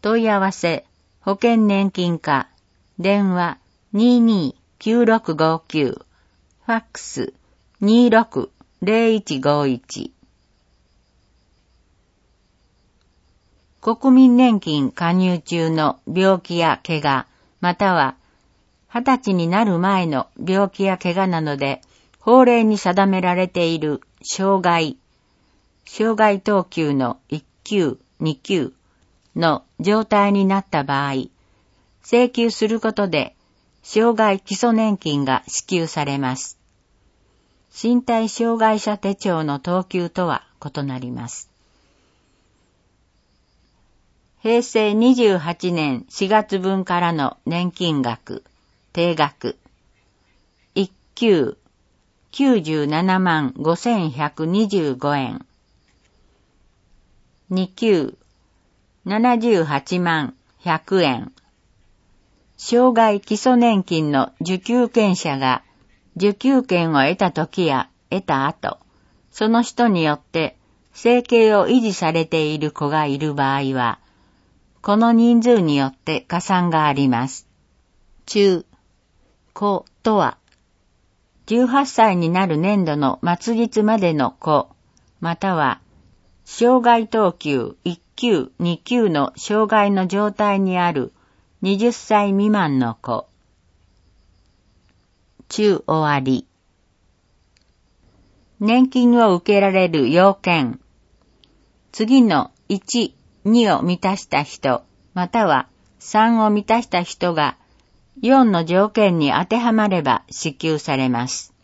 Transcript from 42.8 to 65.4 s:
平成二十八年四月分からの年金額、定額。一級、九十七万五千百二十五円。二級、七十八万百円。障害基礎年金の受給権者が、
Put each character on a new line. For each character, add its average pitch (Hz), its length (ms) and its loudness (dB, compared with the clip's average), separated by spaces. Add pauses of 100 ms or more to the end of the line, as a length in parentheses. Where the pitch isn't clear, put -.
平 233 240 0
成 214 300 0
二 240 200 4
十 214 240 2
八 170 320 -6
年 147 380 -4
四 - 180 -6
月 208 320 0
分 190 260 -2
か 180 140 -2
ら 170 140 0
の 147 240 -4 (100)
年 175 240 -4
金 160 320 -4
額、 - 400 -8 (500)
定 170 220 0
額。 151 420 -4 (1160)
一 185 160 -4 (240)
級、 175 420 0 (760)
九 262 280 2
十 151 260 -4
七 180 320 0
万 160 380 0
五 160 200 -2
千 196 340 -2
百 147 360 -6
二 202 220 0
十 165 260 -2
五 143 220 -4
円。 127 300 -8 (2000)
二 185 200 -2
級、 190 500 0 (840)
七 226 340 0
十 214 260 2
八 147 360 -4
万 160 340 -2 (280)
百 175 400 -2
円。 131 300 -4 (1300)
障 247 360 2
害 214 280 2
基 - 100 -6
礎 247 240 2
年 233 260 2
金 156 300 -2
の 135 280 -2
受 180 180 -6
給 240 320 0
権 202 260 0
者 143 220 -6
が、 131 240 0 (540)